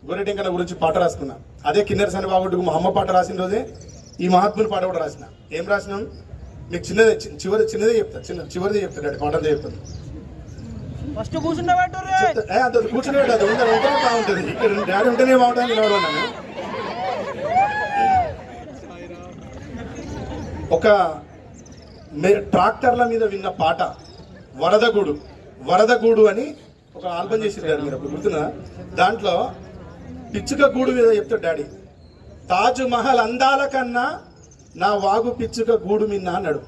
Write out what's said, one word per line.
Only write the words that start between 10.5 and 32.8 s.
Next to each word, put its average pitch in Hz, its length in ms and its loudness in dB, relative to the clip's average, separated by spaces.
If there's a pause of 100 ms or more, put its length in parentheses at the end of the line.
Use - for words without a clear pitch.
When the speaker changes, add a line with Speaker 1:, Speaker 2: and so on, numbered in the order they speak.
Speaker 2:
ఫస్ట్ 220 220 -6
కూర్చుండబెట్టు 349 600 0
రే. 370 400 0
Speaker 1:
చెప్తా. 208 180 -2
ఏ, - 20 4
అంత 247 180 2
కూర్చునేటట్టు 254 560 0
అది 220 120 4
ఉంటే, 226 180 2
ఉంటే 226 260 4
బాగుంటుంది. 226 600 0
ఇక్కడ 202 440 0
డాడీ 214 140 4
ఉంటేనే 262 280 4
బాగుంటుంది, 240 320 4
నిలబడమన్నాను. 214 760 0 (4000)
ఒక 165 120 2 (1300)
మే-, 185 280 4
ట్రాక్టర్ల 233 640 2
మీద 226 200 0
విన్న 190 240 -2
పాట 170 340 0 (760)
వరదగూడు, 190 600 4 (440)
వరదగూడు 214 640 6
అని 233 280 0 (420)
ఒక 185 100 -10
ఆల్బమ్ 214 380 -2
చేసింది 175 240 -4
డాడీ, 147 140 0
మీరు 135 120 -4
అప్పుడు 135 180 -6
గుర్తున్నా? 151 400 -2 (420)
దాంట్లో 202 560 2 (840)
పిచ్చుక 277 420 2
గూడు 254 140 2
మీద 233 260 6
చెప్తాడు 208 260 -2
డాడీ, 170 200 -2 (880)
"తాజ్ 240 320 2